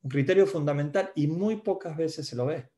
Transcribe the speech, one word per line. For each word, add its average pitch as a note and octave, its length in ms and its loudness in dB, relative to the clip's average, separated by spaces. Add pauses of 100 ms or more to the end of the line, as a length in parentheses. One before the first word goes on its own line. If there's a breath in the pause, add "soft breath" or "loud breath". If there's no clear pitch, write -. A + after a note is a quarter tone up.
un C3+ 80 -6
criterio F#3 360 6
fundamental D3 680 -2
y D3 120 2
muy G3 300 0
pocas F3+ 400 -4
veces D#3 300 -4
se B2 100 -10
lo B2 100 0
ve. C#3+ 320 -6